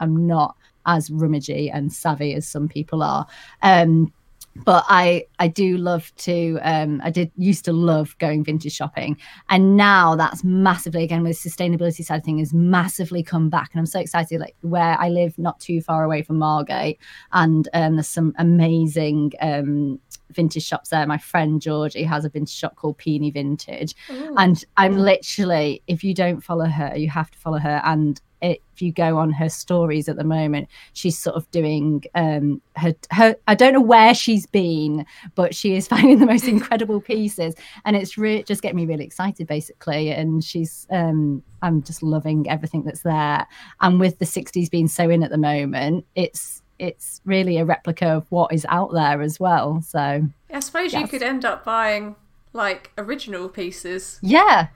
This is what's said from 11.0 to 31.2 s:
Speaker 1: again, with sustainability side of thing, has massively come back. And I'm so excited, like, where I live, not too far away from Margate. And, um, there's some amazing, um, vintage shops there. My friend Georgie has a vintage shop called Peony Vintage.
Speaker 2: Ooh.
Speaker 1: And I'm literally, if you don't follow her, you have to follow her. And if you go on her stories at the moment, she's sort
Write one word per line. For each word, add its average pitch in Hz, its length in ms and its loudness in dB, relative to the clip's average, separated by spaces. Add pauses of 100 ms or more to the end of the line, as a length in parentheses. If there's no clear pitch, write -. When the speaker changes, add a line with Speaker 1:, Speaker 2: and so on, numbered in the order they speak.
Speaker 1:
again, 165 180 -2
with 165 160 -2
sustainability 170 680 -2
side 156 140 -4
of 156 60 -8
thing, 156 140 -2
has 151 140 -4
massively 175 680 0
come 160 260 0
back. 151 240 -2
And 165 80 -4
I'm 165 60 -2
so 190 120 -6
excited, 165 420 -4
like, - 200 -12
where 170 400 0
I 175 80 0
live, 175 300 0
not 170 200 -4
too 170 220 -4
far 160 240 -2
away 156 160 -2
from 151 180 -4
Margate. 151 600 -2 (340)
And, 160 400 4
um, 160 240 2
there's 156 120 -2
some 160 280 0
amazing, 160 1040 2
um, 147 580 -2 (340)
vintage 160 320 -2
shops - 260 -8
there. 151 160 0
My 151 120 -2
friend 156 420 -2
Georgie 151 440 -4
has 156 220 -2
a - 20 -6
vintage 147 260 -8
shop - 220 -10
called 151 220 -8
Peony 151 320 -4
Vintage. 147 640 -6 (160)
Speaker 2:
Ooh. 285 260 -12
Speaker 1:
And 185 260 4 (140)
I'm 196 220 4
literally, 185 880 0
if 175 180 -4
you 190 80 -2
don't 175 300 -2
follow 165 240 -2
her, 147 300 -4
you 151 120 -2
have 160 220 -4
to - 80 -20
follow 160 200 -4
her. 147 260 -2
And 151 360 0 (200)
if 175 180 -2 (240)
you 175 80 -2
go 165 280 0
on 160 120 0
her 156 180 -2
stories 160 600 -2
at 151 80 -4
the 147 80 -4
moment, 156 440 -2 (260)
she's 170 220 -4
sort - 200 -6